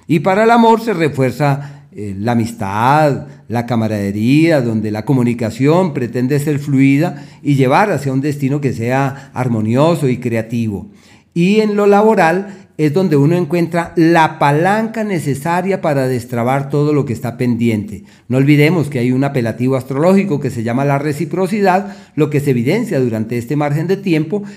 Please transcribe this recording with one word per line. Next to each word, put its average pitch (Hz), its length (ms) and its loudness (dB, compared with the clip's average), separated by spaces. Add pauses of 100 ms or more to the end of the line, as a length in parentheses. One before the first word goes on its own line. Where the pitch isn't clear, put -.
Y 165 120 2
para 196 260 2
el 233 60 6
amor 226 280 6
se 226 140 -4
refuerza, 139 800 -2 (260)
eh, 101 200 -8
la 117 140 -2
amistad, 117 920 0 (220)
la 117 180 -4
camaradería, 113 960 0
donde 113 300 -2
la 107 120 -6
comunicación 135 920 0
pretende 127 420 -2
ser 143 220 -2
fluida 139 640 2 (160)
y 139 140 0
llevar 147 360 2
hacia 139 220 -4
un 131 80 -2
destino 143 400 -2
que 127 120 -2
sea 127 600 -4
armonioso 127 720 0
y 123 100 0
creativo. 113 760 -4 (420)
Y 190 280 2
en 208 140 0
lo 208 120 2
laboral 196 800 2 (100)
es 151 160 0
donde 190 220 2
uno 143 200 4
encuentra 170 600 -2
la 165 420 4
palanca 202 640 0
necesaria 180 800 -4
para 139 260 0
destrabar 127 640 -2
todo 147 240 0
lo 143 120 2
que 120 80 -4
está 117 220 -6
pendiente. 110 680 -2 (240)
No 123 100 -2
olvidemos 147 520 2
que 127 100 -4
hay 123 120 0
un 131 120 0
apelativo 127 520 -2
astrológico 147 640 0
que 123 120 -4
se 117 100 -8
llama 117 240 -2
la 139 140 0
reciprocidad, 180 960 -2 (200)
lo 147 140 0
que 147 120 0
se 143 100 0
evidencia 151 480 0
durante 117 400 -2
este 117 160 -6
margen 147 320 -2
de 190 100 0
tiempo 170 460 -2 (140)